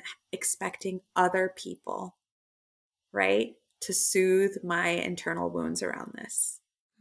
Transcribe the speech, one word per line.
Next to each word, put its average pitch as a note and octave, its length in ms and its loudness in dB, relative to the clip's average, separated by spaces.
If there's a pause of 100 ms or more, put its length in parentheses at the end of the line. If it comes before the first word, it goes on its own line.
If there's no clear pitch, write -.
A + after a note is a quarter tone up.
(320)
expecting F#3 680 -4 (160)
other F#3 400 4
people, - 580 -10 (960)
right, G2 440 2 (260)
to F#3+ 120 -4
soothe F#3+ 680 4
my F3 280 0
internal E3+ 600 -2
wounds - 320 -2
around - 320 -6
this? - 460 -4 (420)